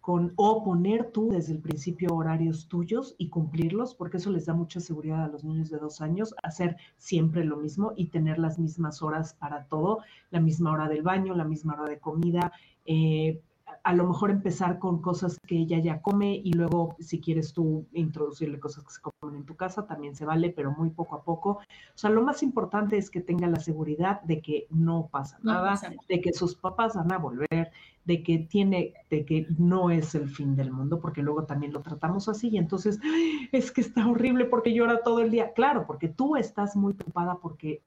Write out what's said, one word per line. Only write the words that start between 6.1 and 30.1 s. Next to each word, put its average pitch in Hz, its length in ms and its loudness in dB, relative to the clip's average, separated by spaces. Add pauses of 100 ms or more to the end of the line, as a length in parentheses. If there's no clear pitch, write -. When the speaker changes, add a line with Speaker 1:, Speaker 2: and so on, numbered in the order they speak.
Speaker 1:
hacer 170 340 -2 (200)
siempre 160 460 0
lo 151 140 -2
mismo 175 380 -2
y 175 140 -2
tener 160 280 0
las 160 220 0
mismas 160 420 -2
horas 156 320 -4
para 147 320 -10
todo, 185 340 0 (300)
la 175 100 0
misma 160 320 4
hora 156 160 0
del 151 140 0
baño, 185 320 0
la 170 120 0
misma 156 280 -4
hora 151 160 -6
de 147 100 -8
comida, 170 520 0 (340)
eh, 160 560 2 (420)
a 180 100 4
lo 175 140 4
mejor 202 240 2
empezar 185 480 0
con 175 220 0
cosas 175 440 -2
que 175 120 0
ella 165 220 2
ya 160 220 0
come 202 340 2
y 190 180 -2
luego, 170 460 2
si 165 200 -6
quieres 160 340 -2
tú 156 380 0
introducirle 151 680 -4
cosas 147 240 -12
que - 60 -20
se - 100 -20
comen 147 400 -12
en 143 40 -14
tu 165 100 -18
casa, 185 300 -6
también 147 300 -10
se 151 100 -10
vale, 160 300 2
pero 139 160 -2
muy 160 180 0
poco 165 280 -8
a - 60 -14
poco. 170 280 -2
O 208 60 -2 (400)
sea, 214 120 0
lo 220 120 6
más 285 220 2
importante 208 540 0
es 196 120 -2
que 175 100 -6
tenga 175 280 0
la 165 120 2
seguridad 156 640 0
de 160 200 0
que 151 280 -4
no 165 420 2
pasa 135 320 -6
Speaker 2:
No 220 100 2
Speaker 1:
nada, 185 180 2
Speaker 2:
pasa 196 180 -2
nada. 165 180 -16
Speaker 1:
de 180 140 2
que 175 100 2
sus 175 240 0
papás 220 400 0
van 170 160 2
a 190 60 0
volver, 156 540 -2 (340)
de 170 180 0
que 165 160 2
tiene, 190 540 2 (160)
de 151 160 0
que 156 220 0 (100)
no 175 320 6
es 165 260 2